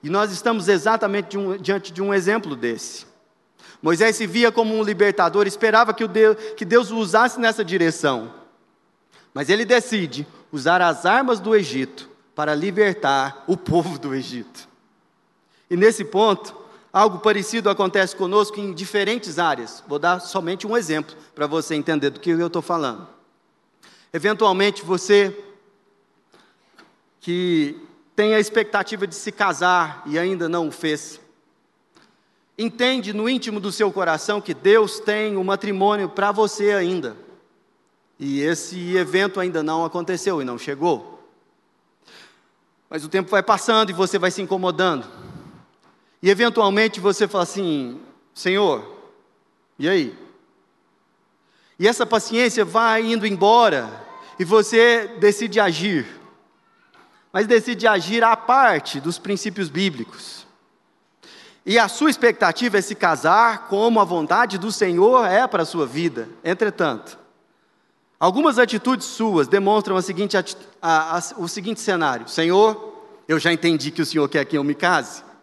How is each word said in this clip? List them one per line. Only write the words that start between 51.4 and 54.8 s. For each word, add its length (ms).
E 100
essa 180
paciência 580
vai 400
indo 240
embora 800
e 60
você 600